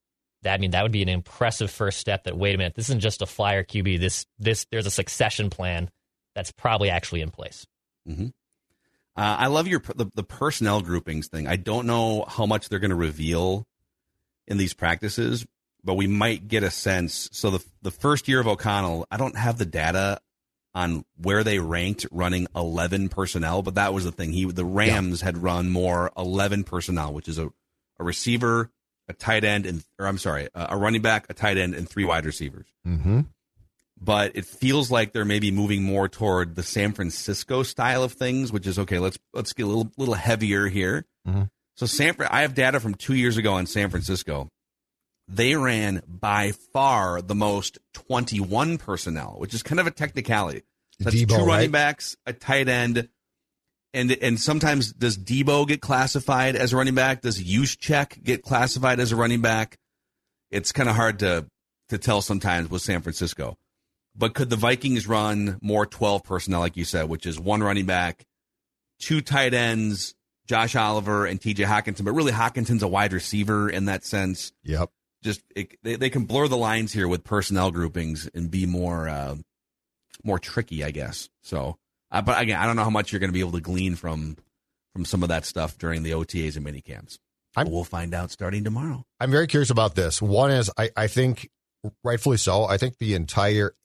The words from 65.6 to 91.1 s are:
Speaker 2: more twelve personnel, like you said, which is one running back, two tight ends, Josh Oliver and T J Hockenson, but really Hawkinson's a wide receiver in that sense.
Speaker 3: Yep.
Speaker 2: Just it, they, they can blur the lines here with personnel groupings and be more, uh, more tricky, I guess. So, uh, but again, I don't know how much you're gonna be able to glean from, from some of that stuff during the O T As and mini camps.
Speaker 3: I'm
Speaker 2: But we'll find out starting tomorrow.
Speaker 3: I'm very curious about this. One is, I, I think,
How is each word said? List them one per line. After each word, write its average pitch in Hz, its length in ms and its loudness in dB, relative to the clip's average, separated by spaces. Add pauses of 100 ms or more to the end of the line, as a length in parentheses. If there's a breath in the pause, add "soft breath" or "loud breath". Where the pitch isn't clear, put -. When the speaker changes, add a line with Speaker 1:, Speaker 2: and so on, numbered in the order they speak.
Speaker 2:
more 104 240 2
twelve 101 380 0
personnel, 90 360 -2
like 87 160 0
you 87 80 -2
said, 80 240 -2
which 80 180 -6
is 82 120 -6
one 104 240 0
running 101 240 0
back, 90 380 -2 (760)
two 156 220 0
tight 139 340 2
ends, 110 600 0 (320)
Josh 113 280 0
Oliver 107 520 2
and 95 120 -4
T 107 140 -2
J 101 120 0
Hockenson, 104 420 0
but 104 60 0
really 147 200 2
Hawkinson's 113 500 0
a 101 60 0
wide 98 240 2
receiver 104 560 0
in 95 160 -2
that 98 220 -2
sense. 92 460 -2 (120)
Speaker 3:
Yep. 78 260 -2 (320)
Speaker 2:
Just 104 200 -4 (140)
it, 98 260 -10
they, 113 140 -4
they 127 140 0
can 127 160 -2
blur 139 200 2
the 127 100 0
lines 110 360 0
here 98 160 0
with 90 160 -2
personnel 95 480 2
groupings 80 600 -4
and 85 160 -4
be 92 160 0
more, 87 420 -2
uh, 71 260 -6 (880)
more 95 160 0
tricky, 82 460 -4
I 73 80 -4
guess. 71 360 -8 (140)
So, 73 340 -6 (360)
uh, 92 100 0
but 120 180 2
again, 110 200 2
I 113 60 2
don't 117 100 2
know 110 80 2
how 110 60 2
much 107 220 0
you're 104 60 -2
gonna 95 140 0
be 92 80 0
able 90 120 -2
to 85 80 -2
glean 90 360 -2
from, 78 400 -6 (580)
from 90 100 -4
some 90 200 0
of 85 40 0
that 82 160 0
stuff 78 320 -6
during 82 280 -4
the 80 100 -2
O 80 100 -2
T 80 220 -4
As 76 100 -6
and 73 80 -8
mini 71 160 -10
camps. - 380 -18 (380)
Speaker 3:
I'm 147 100 0
Speaker 2:
But 165 60 -4
we'll 85 120 -2
find 85 300 -6
out 87 160 -6
starting 101 340 -6
tomorrow. 127 400 -4 (160)
Speaker 3:
I'm 131 100 0
very 151 180 4
curious 143 220 2
about 113 260 2
this. 85 260 0
One 107 280 4
is, 120 280 2
I, 110 180 0
I 110 120 0
think, 127 420 0 (540)